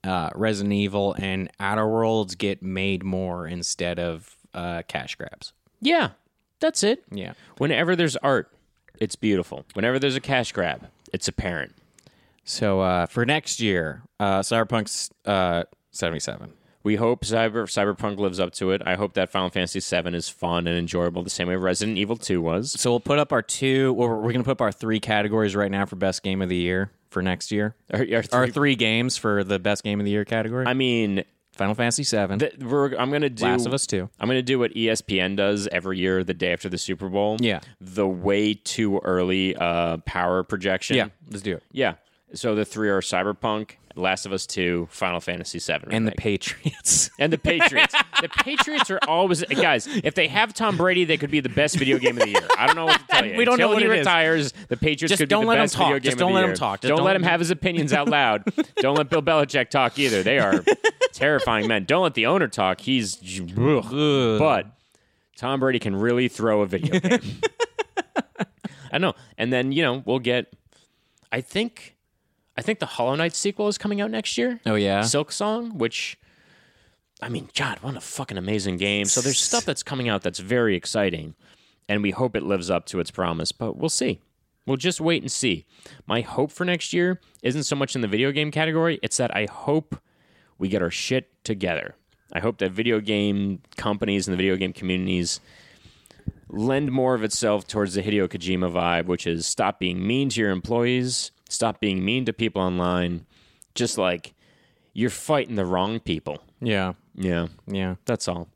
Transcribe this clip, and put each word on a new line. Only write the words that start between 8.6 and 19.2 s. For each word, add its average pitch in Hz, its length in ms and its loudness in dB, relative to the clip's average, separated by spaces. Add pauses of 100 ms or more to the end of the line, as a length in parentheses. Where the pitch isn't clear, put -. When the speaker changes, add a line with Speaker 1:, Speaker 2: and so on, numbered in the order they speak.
Speaker 2:
it's 107 160 -2
beautiful. 90 580 0
Whenever 120 240 0
there's 135 180 0
a 131 60 -4
cash 127 300 0
grab, 85 380 -4 (220)
it's - 160 -6
apparent. 80 460 -6 (680)
Speaker 1:
So, 98 380 0
uh, 90 260 2
for 120 180 0
next 147 340 -2
year, 87 440 0 (160)
uh, 98 220 2
Cyberpunk's, 113 680 -2 (160)
uh, 92 380 2 (260)
seventy-seven. 71 640 -6 (320)
Speaker 2:
We 104 120 2
hope 117 280 0
Cyber-, 113 400 0
Cyberpunk 101 540 -2
lives 95 200 -2
up 90 140 -2
to 92 160 -2
it. 95 160 0
I 90 80 0
hope 95 220 -4
that 92 160 0